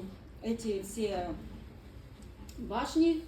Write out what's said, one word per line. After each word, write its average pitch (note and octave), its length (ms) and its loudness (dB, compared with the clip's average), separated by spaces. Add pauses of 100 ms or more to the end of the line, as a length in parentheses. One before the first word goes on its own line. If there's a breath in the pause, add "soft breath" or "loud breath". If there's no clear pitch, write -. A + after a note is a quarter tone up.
(440)
эти A3+ 400 2
все F#3+ 460 0 (1300)
башни C#4 720 6